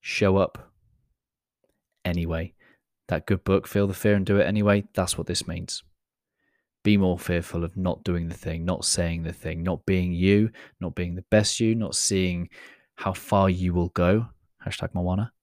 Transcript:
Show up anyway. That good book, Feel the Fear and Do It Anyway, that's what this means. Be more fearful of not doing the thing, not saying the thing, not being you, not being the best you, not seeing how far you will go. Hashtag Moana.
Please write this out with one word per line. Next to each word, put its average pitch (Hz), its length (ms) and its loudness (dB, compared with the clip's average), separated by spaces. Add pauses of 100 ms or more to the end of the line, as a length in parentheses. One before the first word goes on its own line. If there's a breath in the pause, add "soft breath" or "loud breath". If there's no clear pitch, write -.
Show 98 380 2
up - 340 -4 (1300)
anyway. 85 480 -2 (540 soft breath)
That 80 180 -2
good 98 180 0
book, 95 220 2
Feel 101 200 0
the 98 60 -2
Fear 104 220 2
and 98 100 0
Do 101 140 2
It 98 80 4
Anyway, 101 380 2 (100)
that's - 240 -2
what - 80 -6
this - 200 -4
means. 85 360 -8 (1000)
Be 104 120 6
more 92 220 2
fearful 85 460 -4
of 82 120 -8
not 90 260 -4
doing 85 260 -2
the 80 60 -8
thing, 82 300 -8
not 90 220 -4
saying 85 380 -2
the 82 100 -6
thing, 80 280 -8
not 87 220 -4
being 90 300 0
you, 101 360 4 (300 loud breath)
not 87 140 -8
being 87 220 -6
the 92 140 -12
best 107 300 2
you, 113 140 2
not 107 200 -4
seeing 90 540 0 (460 loud breath)
how - 180 -4
far 98 380 2
you 90 240 0
will 87 160 0
go. 98 380 2 (360)
Hashtag - 300 -8
Moana. 92 380 -2 (100)